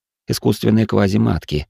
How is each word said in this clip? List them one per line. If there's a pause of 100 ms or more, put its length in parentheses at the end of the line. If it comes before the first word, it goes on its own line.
(260)
искусственной
квазиматки,